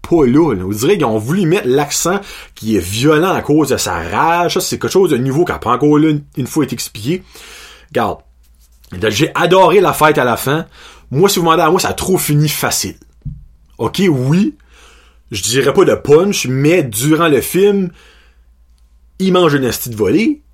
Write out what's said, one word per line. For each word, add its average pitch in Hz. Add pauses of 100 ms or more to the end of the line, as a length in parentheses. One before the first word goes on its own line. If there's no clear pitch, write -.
pas 160
là, 143
là. 92
On 95
dirait 123
qu'ils 151
ont 110
voulu 156
mettre 185
l'accent 147 (360)
qui 107
est 92
violent 151
à 127
cause 147
de 120
sa 90
rage. 156
Ça, 185
c'est -
quelque 117
chose 185
de 139
nouveau 135
qui -
a -
pas 113
encore 147
là 156
une, 147 (120)
une 135
fois 151
été 123
expliqué. 127 (680)
Regarde, 107 (920)
j'ai 120
adoré 180
la 156
fête 156
à 127
la 117
fin. 147 (460)
Moi, 170
si 196
vous 170
demandez 165
à 160
moi, 180
ça -
a 185
trop 190
fini 151
facile. 107 (840)
Ok, 113
oui, 156 (760)
je 95
dirais 135
pas 185
de 139
punch, 170
mais 147
durant 147
le 135
film, 196 (1300)
il 190
mange 175
une 135
esti 120
de 113
volée 175 (120)